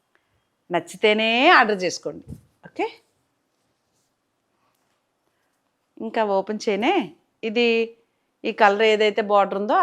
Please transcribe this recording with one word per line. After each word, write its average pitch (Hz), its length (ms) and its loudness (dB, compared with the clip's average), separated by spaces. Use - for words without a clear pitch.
నచ్చితేనే 220 800 0
ఆర్డర్ 208 260 0
చేసుకోండి. 156 400 -8
ఓకే, 381 180 -6
ఇంకా 220 200 -2
ఓపెన్ 208 200 -6
చేయనే. 220 260 0
ఇది 233 180 0
ఈ 214 160 -4
కలర్ 208 220 4
ఏదైతే 214 400 2
బార్డర్ 196 380 0
ఉందో 214 220 -2